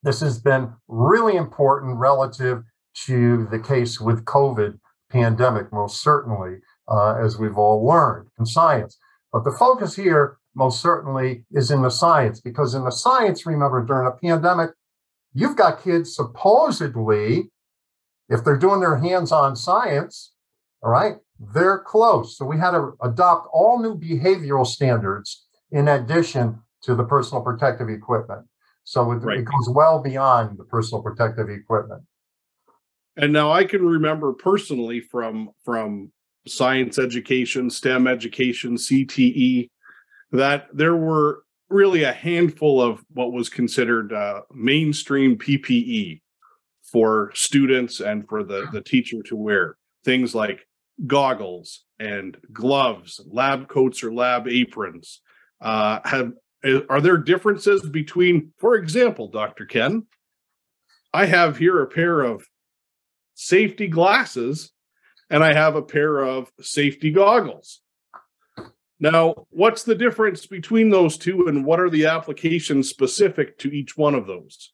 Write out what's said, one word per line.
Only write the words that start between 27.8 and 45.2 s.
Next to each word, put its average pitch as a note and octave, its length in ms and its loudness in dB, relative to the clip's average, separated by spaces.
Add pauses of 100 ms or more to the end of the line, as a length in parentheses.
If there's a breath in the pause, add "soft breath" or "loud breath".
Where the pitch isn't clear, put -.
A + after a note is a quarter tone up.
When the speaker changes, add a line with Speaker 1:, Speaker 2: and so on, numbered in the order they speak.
Speaker 1:
equipment. G#2+ 580 -6 (360)
So A#2+ 280 -2
it, A#2 60 -2
Speaker 2:
Right. A2 220 -4
Speaker 1:
it A#2 60 -4
goes B2+ 240 -2
well D3+ 320 4
beyond B2+ 560 0
the - 60 -18
personal A2 400 -6
protective A2 460 -4
equipment. G#2 540 -6 (1120)
Speaker 2:
And D3 160 2
now D3+ 180 2
I F#3 140 4
can F#3+ 200 0
remember D#3 480 0
personally B2 680 -2
from, A2+ 480 -8 (160)
from G#2+ 460 -6 (360)
science B2+ 520 -2
education, B2+ 680 -2
stem B2+ 380 0
education, A#2+ 720 -4
C C3+ 280 0
T C3 200 0
E, B2+ 460 0 (600 soft breath)
that C#3 420 0
there D#3+ 220 2
were D#3 480 0 (260)
really F#3+ 340 4
a B2+ 100 0
handful D3+ 680 2
of A#2 300 -2
what B2 220 -6
was A#2+ 160 -6
considered, A#2 640 -2
uh, G#2 280 -6 (120)
mainstream C#3 840 0